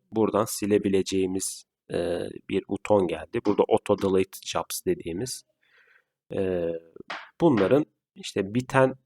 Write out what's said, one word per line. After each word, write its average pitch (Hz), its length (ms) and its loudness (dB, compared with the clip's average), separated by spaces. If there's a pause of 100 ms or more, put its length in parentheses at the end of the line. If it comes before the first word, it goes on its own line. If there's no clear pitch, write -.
(100)
buradan 104 340 2
silebileceğimiz, 95 1200 0 (280)
e, 87 260 -2 (300)
bir 98 200 -2
buton 98 400 2
geldi. 80 380 -6
Burada 101 220 2
auto 104 300 2
delete 95 480 0
jobs - 400 -6
dediğimiz, 87 580 -6 (880)
e, 92 360 -2 (720)
bunların 120 460 4 (280)
işte 101 400 -6
biten 131 400 2 (120)